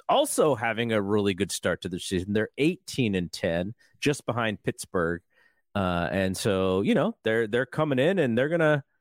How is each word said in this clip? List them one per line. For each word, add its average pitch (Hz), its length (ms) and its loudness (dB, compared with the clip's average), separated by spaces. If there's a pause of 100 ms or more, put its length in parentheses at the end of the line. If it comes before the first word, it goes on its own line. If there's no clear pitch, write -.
also 180 460 2
having 113 380 -2
a 107 100 2
really 101 320 2
good 90 160 -2
start - 320 -2
to 95 60 -8
the 87 100 -6
season. 95 340 -4
They're 107 260 0
eighteen 131 580 0
and 90 160 -2
ten, 90 420 -2 (240)
just - 260 -2
behind 113 380 -2
Pittsburgh. 87 580 -4 (540)
Uh, 87 380 0
and 95 240 0
so, 95 460 0
you 226 120 0
know, 175 300 0
they're, 113 240 2
they're 120 180 0
coming 151 320 -2
in 175 220 2
and 120 180 2
they're 139 100 2
gonna, 151 360 2 (160)